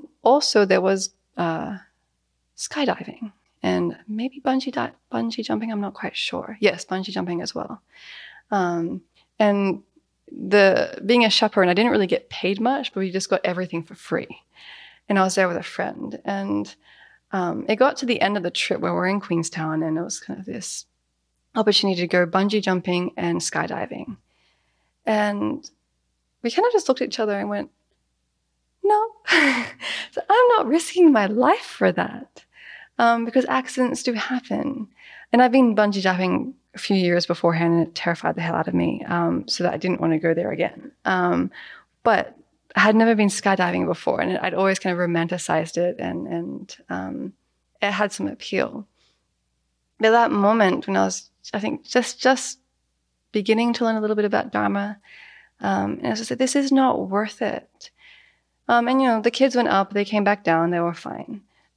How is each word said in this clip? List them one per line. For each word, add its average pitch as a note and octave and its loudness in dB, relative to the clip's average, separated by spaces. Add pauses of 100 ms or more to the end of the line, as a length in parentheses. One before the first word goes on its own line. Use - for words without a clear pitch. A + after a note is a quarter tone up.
(220)
also A#3 4
there F#3+ 4
was, F#3+ 0 (260)
uh, E3+ -4 (760)
skydiving G#3+ -6 (320)
and F3+ 0 (100)
maybe B3 -6
bungee C4 -2
di-, - -6 (180)
bungee A#3 -4
jumping. A3+ -4
I'm G#3 -4
not G3 -6
quite - -10
sure. - -8
Yes, F#3 0
bungee F#3+ -6
jumping F3+ -6
as E3+ -8
well. - -10 (720)
Um, F3+ -2 (400)
and G3+ 2 (480)
the, G3 4
being A#3+ 4
a G#3+ 4
chaperone, G3+ 2
I F3 2
didn't A3+ 4
really G#3 2
get - -2
paid G3 -4
much, B3+ -2
but G3 -4
we F#3+ -2
just F#3+ -6
got F#3 2
everything F3 -4
for - -18
free. - -8 (640)
And G3+ 2
I F#3+ 4
was F#3 -2
there F#3+ 2
with F3 -4
a E3+ -6
friend, - -8
and, G3 -4 (600)
um, F3+ -4
it G#3+ 0
got C4+ 2
to C4+ -6
the A#3+ -2
end G3+ 0
of F3+ -4
the F3 -4
trip - -4
where F3 -2
we're F3 0
in G3+ 0
Queenstown, D#3+ -4
and D#3+ -4
it E3+ -6
was - -10
kind - -12
of F#3+ -14
this - -12 (720)
opportunity G3+ 2
to F3 0
go F3+ 2
bungee G3 0
jumping F3+ -2
and F3 -2
skydiving. - -6 (880)
And G#3 -2 (760)
we A#3 -2
kind G4 2
of A#4+ 4
just G#4 2
looked B3+ 0
at B3+ -2
each - -8
other G#3+ -2
and G3+ -6
went, G#3 -6 (1120)
"No, G#4+ 2 (100)
<laughs> - -12 (840)
so - -6
I'm A#4+ 6
not A4+ 4
risking E4 4
my G#3+ 6
life B3 2
for - 2
that," - -6 (540)
um, A#3 4
because B3+ 2
accidents B3+ -2
do B3 0
happen. A#3+ -4 (460)
And A#3+ 6
I've B3 6
been B3 6
bungee G3+ 2
jumping F#3 0 (180)
a - -18
few - 0
years F3 2
beforehand, E3+ 2
and E3 2
it - -18
terrified E3+ -2
the E3+ -6
hell E3 -4
out D#3+ -2
of F3+ -2
me, - -2
um, E3+ -2
so - -4
that - 0
I - -4
didn't F3+ -2
want E3 0
to D#3 0
go E3 0
there D#3+ -2
again. - -6 (120)
Um, F3+ 0 (540)
but - 2 (400)
I G3 2
had G#3+ 6
never A3+ 6
been G#3 4
skydiving F3+ 0
before, F3 -2
and F3+ -2
I'd F#3 -4
always F#3+ 0
kind F#3 -2
of F3 -4
romanticized E3+ -2
it, F3 0
and, F3+ -6
and, F3 -10 (120)
um, - -8 (480)
it G3+ -2
had G3 -2
some G3+ -6
appeal. G3+ -6 (1160)
But A3 4
that A#3 6
moment G3+ 2
when G3 0
I G3 4
was, - -6 (220)
I G#3 -4
think, G#3 -6
just, - -2
just - 2 (720)
beginning A3 0
to A#3+ -2
learn A3+ 0
a A3 -2
little G#3+ -2
bit G#3 0
about G#3+ -2
Dharma, G#3 -2 (600)
um, G3 -2
and - -4
I - -2
was A3 -4
just A3+ -8
like, A#3+ -6
"This C4 0
is C#4 2
not B3+ 2
worth G#3 -4
it." - -8 (760)
Um, A#3+ 4
and, C4 2
you C4 2
know, A3+ 2
the A3+ 2
kids B3+ 2
went A#3+ 2
up, G3 2
they G3+ 0
came G#3 0
back G3+ 2
down, E3 2
they F3 0
were E3+ -2
fine. - -12 (340)